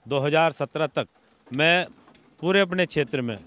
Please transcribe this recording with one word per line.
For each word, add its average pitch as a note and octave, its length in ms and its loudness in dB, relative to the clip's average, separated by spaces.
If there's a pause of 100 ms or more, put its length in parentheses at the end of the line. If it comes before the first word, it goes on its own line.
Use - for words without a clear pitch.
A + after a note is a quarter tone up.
दो C#3 120 -2
हज़ार D3+ 340 2
सत्रह D3+ 360 -4
तक C3 180 -4 (400)
मैं D#3+ 400 2 (540)
पूरे F#3+ 200 2
अपने F#3 260 0
क्षेत्र C#3+ 340 -2
में, A2+ 260 -6